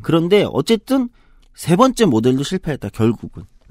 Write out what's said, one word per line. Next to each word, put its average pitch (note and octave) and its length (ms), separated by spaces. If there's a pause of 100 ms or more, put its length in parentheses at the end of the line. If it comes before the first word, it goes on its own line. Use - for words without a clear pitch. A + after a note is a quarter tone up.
그런데 E3+ 480
어쨌든 A#3+ 580 (460)
세 E3+ 200
번째 A#3 300
모델도 B2+ 380
실패했다. C#3+ 460
결국은. A2 560 (260)